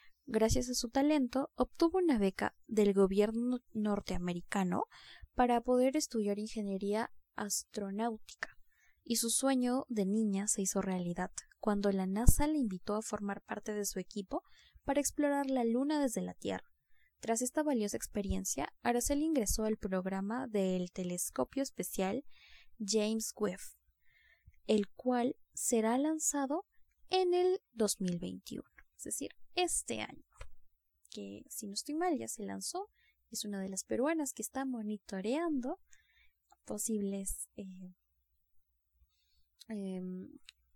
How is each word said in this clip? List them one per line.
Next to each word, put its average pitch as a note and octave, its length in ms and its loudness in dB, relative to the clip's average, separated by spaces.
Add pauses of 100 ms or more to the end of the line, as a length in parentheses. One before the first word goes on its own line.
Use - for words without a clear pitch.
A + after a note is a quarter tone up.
(260)
Gracias A3+ 440 4
a B3 40 -4
su A#3 160 -2
talento, C#4 640 2
obtuvo E4 420 2
una D#4+ 220 4
beca G3 360 0 (120)
del G3+ 260 4
gobierno G#3+ 640 4 (140)
norteamericano F#3 1120 0 (480)
para A#3+ 260 4
poder B3+ 380 4
estudiar G#3 420 0
ingeniería G#3 720 -2 (240)
astronáutica, G#3 1200 -4 (460)
y A#3 140 0
su A3+ 120 0
sueño B3+ 600 2
de G#3+ 160 2
niña G3+ 420 2
se G#3 140 0
hizo F#3+ 200 2
realidad F3+ 500 -2 (280)
cuando G3+ 320 2
la F#3+ 140 0
nasa A3+ 420 8
le D#4 120 2
invitó G#3 360 -2
a A3 60 -2
formar G3+ 400 -6
parte G#3 320 -8
de G#3 120 -2
su - 140 -4
equipo G3+ 440 -6 (420)
para C#4 160 2
explorar C#4+ 480 0
la B3+ 160 2
luna C#4 360 2
desde A#3 200 0
la F3+ 120 -6
Tierra. - 360 -6 (500)
Tras A3+ 220 0
esta C#4 220 0
valiosa A#3 320 0
experiencia, - 840 -4
Araceli A#3+ 420 0
ingresó B3+ 400 0
al A3 140 0
programa G3 720 -2
del F#3 440 0
telescopio F#3 720 -2
especial G#3 640 -4 (600)
James A3 520 0
Webb, F#3+ 240 -4 (1080)
el G#3 220 2
cual B3 480 0 (160)
será A3+ 440 2
lanzado D4 680 0 (440)
en F#4 240 4
el F4+ 280 4 (100)
dos A3 300 0
mil F3 180 -2
veintiuno, F#3 500 -10 (280)
es - 80 -16
decir, - 260 -8 (240)
este - 460 -2
año, - 240 -12 (840)
que G3+ 400 -12
si - 180 -12
no G3 60 -10
estoy D4 220 -6
mal E4+ 220 2
ya A3+ 100 -6
se G#3+ 160 -8
lanzó. G3 460 -6 (400)
Es A3 160 -8
una G3+ 160 -4
de F#3+ 80 -4
las F#3+ 140 -8
peruanas C#4 500 0
que - 80 -10
está C4+ 240 -4
monitoreando B3 1120 -2 (880)
posibles, G3+ 920 -4
eh, F#3 400 -14 (1700)
em, F#3 600 -6 (460)